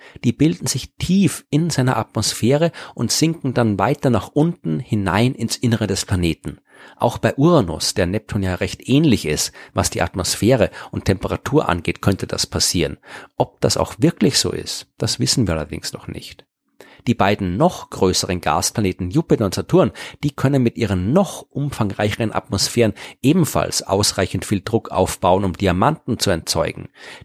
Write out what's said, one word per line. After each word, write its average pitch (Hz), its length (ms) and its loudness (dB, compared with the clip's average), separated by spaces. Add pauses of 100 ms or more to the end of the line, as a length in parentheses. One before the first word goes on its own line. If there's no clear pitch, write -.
(240)
Die 117 80 2
bilden 165 340 0
sich - 300 -6
tief - 540 2
in 156 200 0
seiner 131 260 0
Atmosphäre 131 760 0 (240)
und 117 160 -2
sinken 156 420 0
dann 110 240 2
weiter 131 320 0
nach 107 160 0
unten 160 540 0
hinein 107 520 0
ins - 240 -6
Innere 113 300 0
des 98 180 -2
Planeten. 85 540 -2 (380)
Auch 113 200 0
bei - 200 0
Uranus, 135 580 2
der 92 120 2
Neptun 98 360 -4
ja 92 140 0
recht - 320 -6
ähnlich 131 360 4
ist, 76 280 -2 (200)
was 90 160 0
die - 140 -2
Atmosphäre 98 680 2 (200)
und - 160 -8
Temperatur 98 640 0
angeht, - 340 -2
könnte 98 240 0
das - 200 -4
passieren. 78 520 -2 (380)
Ob - 240 -4
das - 180 0
auch - 200 -2
wirklich 156 400 2
so - 120 0
ist, - 380 -10 (100)
das - 200 -2
wissen 110 280 0
wir 85 80 0
allerdings 78 400 -8
noch - 140 -16
nicht. - 360 -14 (600)
Die 117 80 2
beiden 95 440 0
noch 170 320 -2
größeren 92 500 0
Gasplaneten 90 680 -2
Jupiter 139 340 2
und 95 100 -2
Saturn, 139 380 2 (300)
die 143 80 -2
können 135 320 2
mit 117 160 0
ihren 95 340 0
noch 190 300 0
umfangreicheren 110 920 -4
Atmosphären - 600 0 (260)
ebenfalls 139 640 2
ausreichend 95 640 0
viel 98 160 -2
Druck - 280 -2
aufbauen, 92 540 2
um 92 80 0
Diamanten 98 680 0
zu - 120 0
erzeugen. - 580 -2 (360)